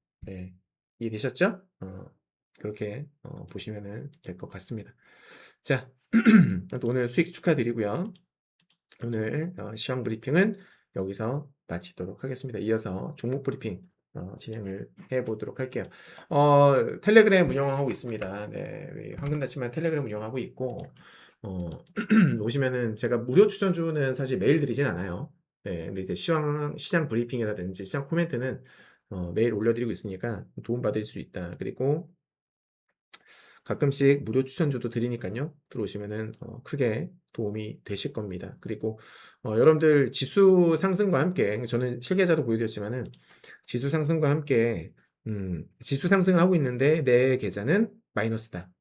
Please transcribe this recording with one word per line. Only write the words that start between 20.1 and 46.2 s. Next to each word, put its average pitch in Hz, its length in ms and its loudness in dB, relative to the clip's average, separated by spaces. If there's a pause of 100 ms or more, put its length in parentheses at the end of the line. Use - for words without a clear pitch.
있고, 120 400 -6 (640)
어, 175 260 -6 (260)
<clears throat> 185 460 4
오시면은 123 540 0
제가 120 240 0
무료 131 280 6
추천주는 165 680 -2
사실 131 240 -2
매일 135 200 4
드리진 135 260 0
않아요. 95 460 -6 (320)
네, 85 240 -6
근데 101 140 -8
이제 131 140 -4
시황, 151 600 -2
시장 160 300 0
브리핑이라든지 107 800 -4
시장 143 220 -4
코멘트는, 131 540 -2 (480)
어, 90 240 -6
매일 113 200 2
올려드리고 113 380 0
있으니까 95 540 -6 (180)
도움받을 113 400 -2
수 - 160 -8
있다. 90 400 -10
그리고 151 500 -2 (1500)
가끔씩 139 600 2
무료 123 220 0
추천주도 131 440 -2
드리니까요. 120 640 -4 (160)
들어오시면은, 107 680 -6
어, - 240 -14
크게 139 480 -2 (220)
도움이 107 500 -6
되실 104 300 -4
겁니다. 95 480 -8
그리고, 110 380 -6 (440)
어, 110 140 0
여러분들 151 540 6
지수 185 640 6
상승과 185 420 2
함께, 127 440 0
저는 123 380 -2
실계좌도 175 440 2
보여드렸지만은 113 600 -2 (600)
지수 131 240 -2
상승과 156 400 2
함께, 120 640 2 (340)
음, 95 380 -4 (140)
지수 - 280 -2
상승을 185 320 6